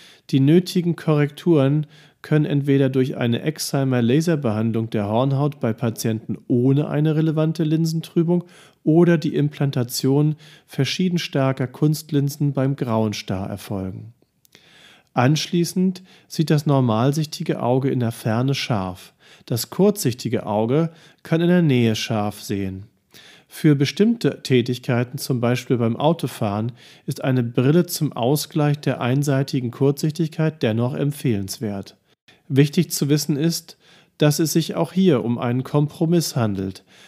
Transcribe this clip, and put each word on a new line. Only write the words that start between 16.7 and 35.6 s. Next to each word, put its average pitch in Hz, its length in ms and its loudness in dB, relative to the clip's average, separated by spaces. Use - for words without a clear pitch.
Auge 127 260 0
in 131 120 -2
der 113 100 -2
Ferne 123 420 -2
scharf. 95 600 -6
Das - 240 -6
kurzsichtige 127 760 0
Auge 123 460 0
kann 165 160 0
in 170 80 2
der 180 140 4
Nähe 123 340 4
scharf 104 460 -4
sehen. 95 420 -6
Für - 280 2
bestimmte 170 680 0
Tätigkeiten, 123 760 0
zum 131 220 -4
Beispiel 120 380 0
beim 117 180 0
Autofahren, 123 800 -2
ist - 180 -6
eine 127 200 0
Brille 131 420 2
zum 147 260 -4
Ausgleich 147 680 0
der - 180 -2
einseitigen 135 720 -2
Kurzsichtigkeit 156 920 -2
dennoch 120 320 0
empfehlenswert. 107 1040 -4
Wichtig 147 420 2
zu - 160 -2
wissen 147 300 0
ist, 160 400 -4
dass 151 220 4
es 160 120 0
sich 165 240 -2
auch 165 160 -4
hier 180 320 4
um 120 140 -2
einen 123 260 -2